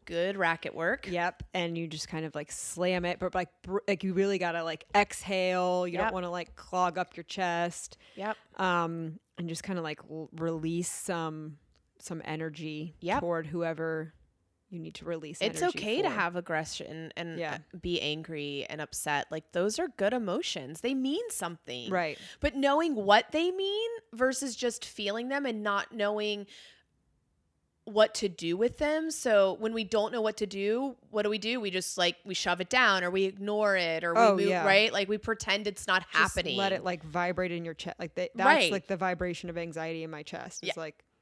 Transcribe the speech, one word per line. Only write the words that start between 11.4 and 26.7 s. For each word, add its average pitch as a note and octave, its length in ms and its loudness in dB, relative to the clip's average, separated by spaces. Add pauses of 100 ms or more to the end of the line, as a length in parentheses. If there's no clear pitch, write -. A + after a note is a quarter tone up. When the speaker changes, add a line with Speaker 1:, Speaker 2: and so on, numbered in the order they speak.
Speaker 2:
some E3 240 -10
energy D#3 800 -6
Speaker 1:
Yep. F3+ 180 0
Speaker 2:
toward E3+ 280 -2
whoever D#3+ 680 -4 (560)
you F3+ 100 -12
need D#3+ 160 -12
to - 80 -16
release E3 380 -8
Speaker 1:
It's G#3+ 200 0
Speaker 2:
energy F4+ 180 2
Speaker 1:
okay A3+ 220 0
to G#4+ 80 2
Speaker 2:
for. A#3+ 60 -2
Speaker 1:
have F3 220 0
aggression D#3+ 800 -6
and E3 200 -6
Speaker 2:
Yeah. D#3 180 -4 (180)
Speaker 1:
uh, F#3 40 -14
be F3 220 -2
angry D3 680 -4
and D3+ 100 -8
upset. D3 500 -2
Like, D#3+ 220 -8
those G3+ 280 0
are E4+ 100 -2
good G#3 240 0
emotions. F#3+ 680 -4
They B3+ 140 -2
mean C#4+ 360 0
something. - 600 -6
Speaker 2:
Right. E3+ 260 0 (220)
Speaker 1:
But D4 160 0
knowing C#4+ 400 4
what G#3 380 6
they E4+ 180 4
mean G4+ 380 -2 (240)
versus B3+ 420 0
just - 300 -4
feeling A3 420 -4
them C#4 180 0
and A3 160 -2
not G3+ 300 0
knowing G#3 560 0 (1400)